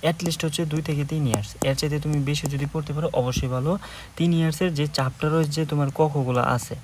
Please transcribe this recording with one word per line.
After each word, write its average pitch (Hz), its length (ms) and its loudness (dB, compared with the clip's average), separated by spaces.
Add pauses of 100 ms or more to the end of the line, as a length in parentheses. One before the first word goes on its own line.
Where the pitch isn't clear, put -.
at 165 160 0
least 165 200 0
হচ্ছে 156 160 0 (100)
দুই 156 160 0
থেকে 147 240 0
তিন 156 180 0
ইয়ার্স, 104 200 0 (180)
এর 135 120 2
চাইতে 151 260 0
তুমি 151 120 0 (120)
বেশি 147 240 -2
যদি 139 200 -2
পড়তে 156 220 -4
পারো 156 120 -2 (140)
অবশ্যই 127 340 0
ভালো। 135 160 0 (460)
তিন 170 200 4
ইয়ার্সের 165 400 2
যে 147 80 2 (120)
চ্যাপ্টার 135 360 0
ওয়াইজ 160 220 4
যে 160 160 0
তোমার 143 260 2
ক, - 20 -6 (140)
খগুলো 127 280 2 (160)
আছে - 260 -6